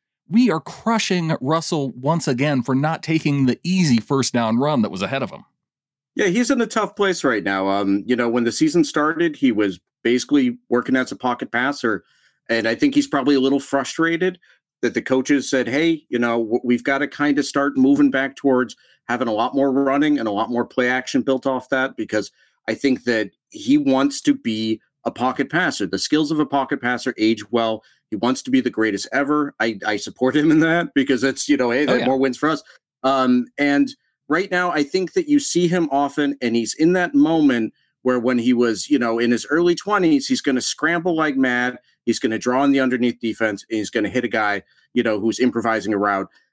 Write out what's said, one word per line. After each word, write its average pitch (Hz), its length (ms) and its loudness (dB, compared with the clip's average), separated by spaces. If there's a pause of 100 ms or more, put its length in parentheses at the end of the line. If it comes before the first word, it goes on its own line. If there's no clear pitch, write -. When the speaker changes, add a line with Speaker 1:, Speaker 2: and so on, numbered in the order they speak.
(280)
Speaker 1:
we 220 240 4
are 156 80 0
crushing 180 800 -2
Russell 151 520 -2
once 135 360 -2
again 139 340 0
for 131 140 -2
not 151 260 -2
taking 147 440 0
the 123 180 0
easy 165 380 2
first 135 320 -2
down 113 240 0
run 143 240 2
that 107 100 0
was 90 100 -6
ahead 131 220 -4
of 95 80 -10
him. - 140 -18 (720)
Speaker 2:
Yeah, 208 120 0
he's 233 240 2
in 254 80 0
a 220 80 0
tough 208 300 -4
place 190 260 0
right 113 200 0
now. 98 260 0
Um, 98 360 0
you 120 120 0
know, 120 100 0
when 120 160 0
the 113 80 0
season 160 320 2
started, 156 540 0
he 127 160 2
was 98 260 0 (240)
basically 123 540 0 (100)
working 123 300 0
as 127 160 -2
a - 20 -10
pocket 127 360 -4
passer. 120 520 -2 (460)
And 113 180 0
I 113 80 0
think 139 180 0
he's 139 140 2
probably 139 280 2
a 135 40 4
little 139 220 2
frustrated 165 760 -2 (440)
that 117 140 -2
the 110 60 -2
coaches 131 480 0
said, 127 200 0
"Hey, 156 400 0
you 120 100 -2
know, 117 200 0
w-, 113 240 -2
we've 123 200 0
gotta 139 240 0
kinda 147 360 0
start 139 340 -2
moving 139 340 4
back 135 240 -2
towards 127 400 0 (320)
having 120 220 -2
a 110 40 0
lot 117 220 0
more 139 160 2
running 139 480 2
and 113 80 -4
a 104 40 -2
lot 110 180 -2
more 120 160 -2
play 123 240 0
action 127 320 -2
built 131 240 -2
off 131 240 -4
that," 131 260 -2
because 107 360 -4 (360)
I 113 60 -2
think 131 320 -2
that 110 260 -2 (180)
he 131 280 0
wants 135 440 2
to 143 120 2
be 110 480 -4 (240)
a - 60 -4
pocket - 380 -2
passer. 151 380 -2
The 92 120 -4
skills 151 320 0
of 156 80 -2
a 147 60 2
pocket 135 360 -2
passer 123 360 -4
age 107 320 0
well. 113 320 -2 (280)
He 110 60 -8
wants 120 260 0
to - 80 -10
be 131 100 4
the 123 120 -2
greatest 107 420 -2
ever. 143 460 -2
I, 113 260 -2
I 107 120 -2
support 127 380 -2
him 151 140 4
in 156 120 4
that 165 340 0
because 131 280 2
it's, 131 240 -2
you 147 80 4
know, 123 140 0
hey, 131 140 0
Speaker 1:
Oh, 139 80 0
Speaker 2:
that 127 80 2
Speaker 1:
yeah. - 80 -2
Speaker 2:
more 135 100 2
wins 131 220 0
for 151 100 0
us. 147 140 -4 (400)
Um, 127 420 2 (140)
and 143 280 2 (400)
right 170 220 -2
now, 180 220 0
I 151 100 0
think 175 320 -2
that 185 160 -2
you 147 100 6
see 175 280 0
him 170 240 0
often, 143 500 0
and 117 140 0
he's 113 180 -2
in 165 200 2
that 175 200 0
moment 143 580 2 (300)
where 127 180 0
when 123 200 0
he 120 120 2
was, 117 380 0
you 143 80 4
know, 117 220 0
in 120 100 2
his 117 220 0
early 175 240 4
twenties, 175 520 0
he's 127 140 0
gonna 131 180 0
scramble 170 560 -2
like 151 220 0
mad. 123 400 0 (260)
He's 117 140 0
gonna 180 220 -2
draw 143 240 0
in 143 80 2
the 135 80 2
underneath 123 400 0
defense, 110 500 -4
and 113 80 -4
he's 104 140 -6
gonna 104 180 -2
hit 120 140 -2
a 117 60 -2
guy, 104 340 -2 (320)
you 120 80 2
know, 107 160 0
who's 107 200 -2
improvising 110 540 0
a 101 60 0
route. 98 300 -2 (240)